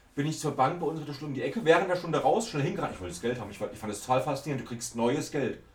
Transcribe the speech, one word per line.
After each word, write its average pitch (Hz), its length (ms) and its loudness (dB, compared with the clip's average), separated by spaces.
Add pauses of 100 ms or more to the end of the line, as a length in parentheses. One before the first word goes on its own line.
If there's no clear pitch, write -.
(160)
bin 143 100 0
ich 156 140 -2
zur 147 160 -2
Bank 131 240 2
bei 160 80 -2
uns 160 140 -2
in 143 40 -8
der 143 80 -8
Stunde 151 180 -10
um - 40 -4
die - 80 -2
Ecke, 147 220 -2
während 175 240 8
der 180 80 2
Stunde 160 220 0
raus, - 280 4
schnell 143 160 0
hingerannt. 156 320 -2
Ich - 60 -12
wollte 90 120 -6
das - 80 -12
Geld 120 180 0
haben, 101 120 -8
ich - 80 -12
wollte, 104 140 -4
ich - 60 -14
fand 104 120 -6
das 101 100 -6
total 127 200 2
faszinierend. - 440 -2
Du - 40 -12
kriegst - 260 -8
neues 120 340 2
Geld. 123 300 -2 (160)